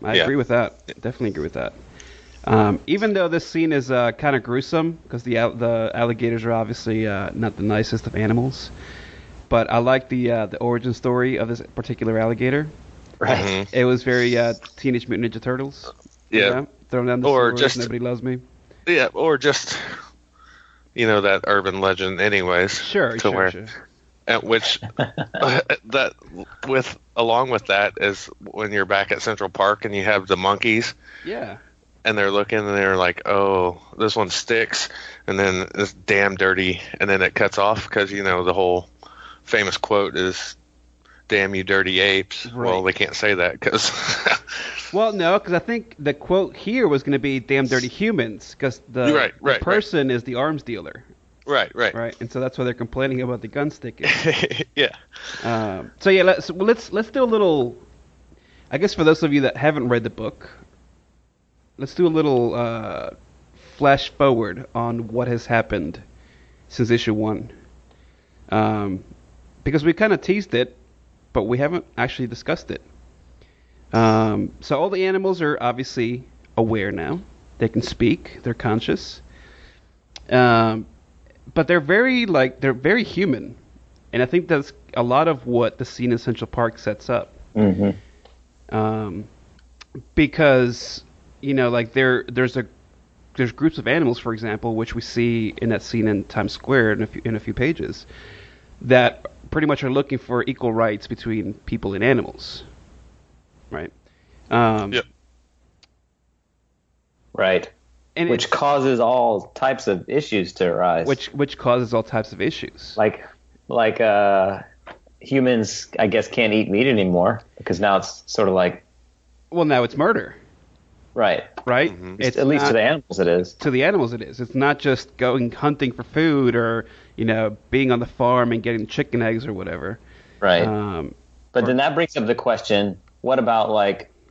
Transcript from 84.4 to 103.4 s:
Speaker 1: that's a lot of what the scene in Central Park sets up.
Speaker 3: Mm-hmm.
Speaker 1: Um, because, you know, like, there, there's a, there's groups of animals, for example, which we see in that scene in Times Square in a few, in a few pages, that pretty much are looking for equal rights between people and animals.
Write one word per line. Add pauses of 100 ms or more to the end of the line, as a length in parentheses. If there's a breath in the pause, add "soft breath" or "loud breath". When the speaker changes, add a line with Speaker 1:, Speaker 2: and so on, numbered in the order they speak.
Speaker 1:
that's (220)
a
lot
of
what
the
scene
in
Central
Park
sets
up. (220)
Speaker 3:
Mm-hmm.
Speaker 1:
Um, (880)
because, (360)
you
know,
like,
there,
there's
a, (720)
there's
groups
of
animals,
for
example,
which
we
see
in
that
scene
in
Times
Square
in
a
few,
in
a
few
pages, (800 loud breath)
that (280)
pretty
much
are
looking
for
equal
rights
between
people
and
animals. (1080)